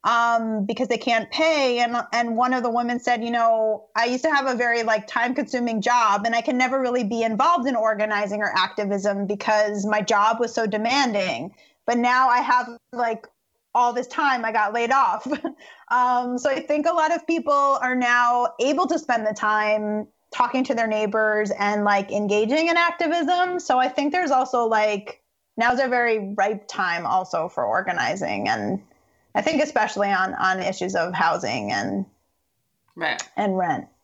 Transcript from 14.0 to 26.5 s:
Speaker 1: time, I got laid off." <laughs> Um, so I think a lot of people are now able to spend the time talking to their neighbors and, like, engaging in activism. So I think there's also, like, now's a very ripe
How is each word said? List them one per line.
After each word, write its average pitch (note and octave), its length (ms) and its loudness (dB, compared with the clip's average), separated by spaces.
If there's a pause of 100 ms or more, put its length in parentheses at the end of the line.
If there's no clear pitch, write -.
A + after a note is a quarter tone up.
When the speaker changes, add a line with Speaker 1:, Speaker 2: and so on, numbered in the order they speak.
Speaker 1:
time, C4 380 0
I A3 60 -2
got G#3+ 220 0
laid A#3 180 0
off." G#3 400 2
<laughs> D4+ 60 -2 (520)
Um, B3 500 2
so C#4+ 100 0
I C4+ 100 0
think D4+ 280 0
a E4 60 0
lot D#4+ 220 2
of D#4+ 120 -8
people E4 260 0
are C#4 400 2
now A#3+ 680 2
able C#4+ 280 2
to D4 100 0
spend A3+ 300 0
the G#3+ 60 0
time G#3+ 760 0 (260)
talking B3+ 300 0
to C4 100 -2
their A3+ 140 0
neighbors G#3+ 640 0
and, G#3 320 -2
like, G3+ 280 2
engaging G#3+ 560 0
in E4+ 80 2
activism. E4+ 840 0
So B3+ 180 0
I B3+ 100 2
think C#4+ 240 -2
there's F4+ 200 0
also, B3+ 340 0
like, G#3+ 560 0 (340)
now's A#3+ 240 0
a C4+ 80 2
very A3+ 480 0
ripe G#3 320 -2